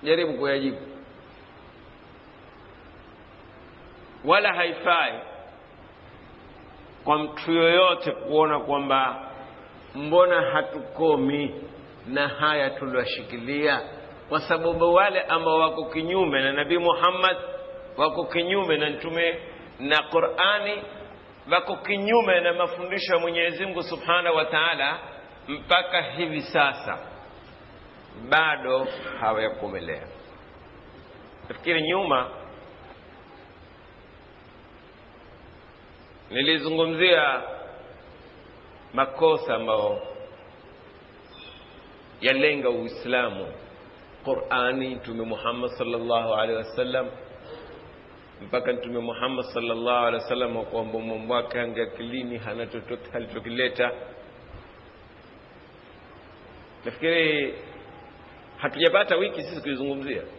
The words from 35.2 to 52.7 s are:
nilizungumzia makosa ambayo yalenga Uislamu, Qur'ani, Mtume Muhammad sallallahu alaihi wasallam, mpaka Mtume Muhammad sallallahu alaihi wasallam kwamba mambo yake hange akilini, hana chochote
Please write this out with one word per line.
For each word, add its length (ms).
nilizungumzia 1120
makosa 640
ambayo 460
yalenga 480
Uislamu, 840
Qur'ani, 720
Mtume 300
Muhammad 460
sallallahu 640
alaihi 240
wasallam, 520
mpaka 320
Mtume 260
Muhammad 460
sallallahu 600
alaihi 180
wasallam 420
kwamba 340
mambo 360
yake 240
hange 220
akilini, 560
hana 280
chochote 480